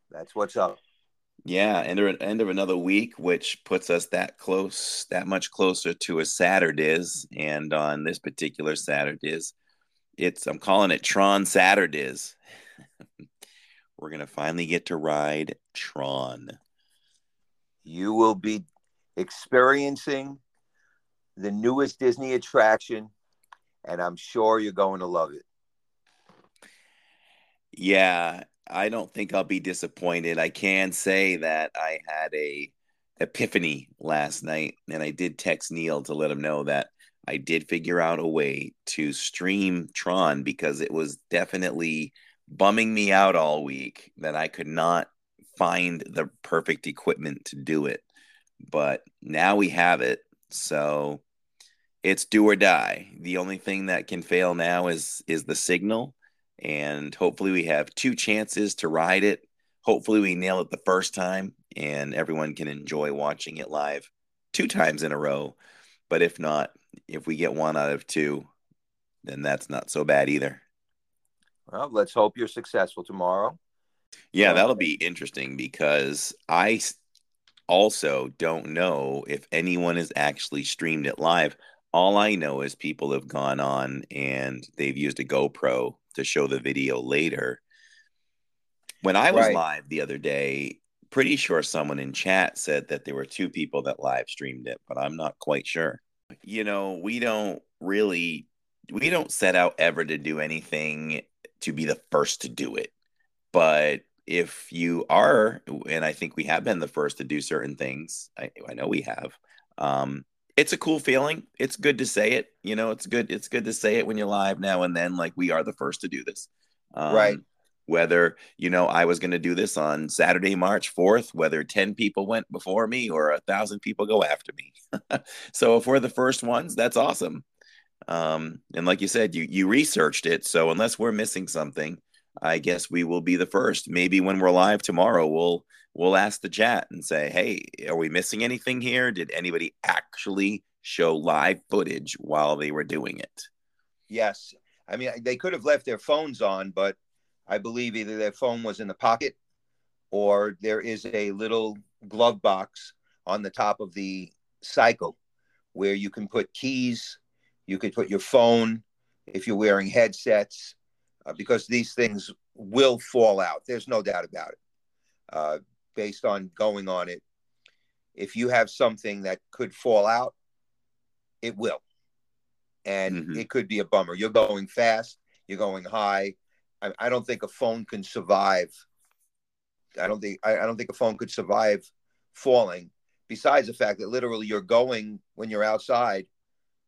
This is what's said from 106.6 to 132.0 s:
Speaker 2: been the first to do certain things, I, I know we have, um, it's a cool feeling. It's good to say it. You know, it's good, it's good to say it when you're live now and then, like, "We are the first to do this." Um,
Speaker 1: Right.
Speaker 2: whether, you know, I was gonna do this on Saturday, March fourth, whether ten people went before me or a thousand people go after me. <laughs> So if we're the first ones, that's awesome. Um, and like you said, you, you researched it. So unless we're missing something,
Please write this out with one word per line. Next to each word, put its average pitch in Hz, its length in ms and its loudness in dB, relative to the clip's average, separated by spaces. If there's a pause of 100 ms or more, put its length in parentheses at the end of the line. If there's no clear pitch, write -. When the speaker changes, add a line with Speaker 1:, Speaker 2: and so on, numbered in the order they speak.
Speaker 2:
been 98 160 0
the 76 80 -4
first 73 300 -4
to 73 60 -8
do 71 180 -4
certain 69 340 -4
things, 69 640 -8
I, - 140 -10 (160)
I - 60 -10
know 60 140 -6
we - 140 -2
have, - 320 -10 (440)
um, 67 480 -2 (300)
it's - 180 4
a 175 40 -2
cool 160 220 0
feeling. 143 440 0 (160)
It's 135 160 -4
good 143 220 2
to 127 80 -2
say 107 280 2
it. - 140 -2 (160)
You 107 120 -4
know, 110 160 0
it's - 140 -8
good, 117 260 -2
it's 101 180 -8
good 117 160 -2
to 107 80 -4
say 107 220 2
it 117 120 2
when 110 100 -4
you're 104 100 -2
live 98 320 0
now 95 240 2
and 87 120 0
then, 87 220 0
like, 85 180 -2
"We 90 160 0
are 80 120 2
the 107 100 -6
first 71 280 -6
to 92 60 -6
do 67 160 -8
this." - 240 -12 (460)
Um, 76 220 0
Speaker 1:
Right. 104 240 6 (480)
Speaker 2:
whether, 85 500 4 (200)
you 87 120 -2
know, 90 160 4
I 85 200 4
was 85 140 4
gonna 87 200 -2
do 87 160 0
this 101 220 0
on 76 320 0
Saturday, 90 460 2
March 90 340 0
fourth, 104 440 2
whether 78 300 0
ten 101 320 0
people 101 320 -2
went 113 240 -4
before 95 360 -2
me 120 220 -4
or 76 220 2
a 73 100 -2
thousand 104 400 -2
people 104 240 -4
go 104 180 4
after 73 300 -2
me. - 200 -20 (380)
<laughs> - 120 -2 (300)
So 117 240 6
if 117 100 0
we're 135 120 6
the 120 100 -4
first 127 340 0
ones, 120 320 -2
that's 117 220 2
awesome. 127 460 0 (640)
Um, 80 540 -4 (140)
and 85 100 -4
like 92 160 2
you 98 60 -2
said, 107 280 0
you, 82 140 -4
you 95 180 2
researched 104 580 2
it. 82 200 0
So 82 260 4
unless 110 280 0
we're 113 120 0
missing 104 360 -4
something, 78 500 -6 (440)